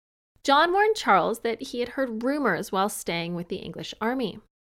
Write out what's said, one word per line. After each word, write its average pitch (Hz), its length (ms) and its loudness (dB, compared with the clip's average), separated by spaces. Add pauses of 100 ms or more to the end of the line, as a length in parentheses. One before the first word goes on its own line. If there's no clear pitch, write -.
(460)
John 302 260 6
warned 427 240 4
Charles 196 440 4
that 226 220 -4
he 240 200 -6
had 247 80 -4
heard 240 340 -4
rumors 247 480 0
while 196 160 2
staying 170 480 -6
with 170 140 -8
the 185 80 -6
English - 420 -10
army. 233 400 -2 (320)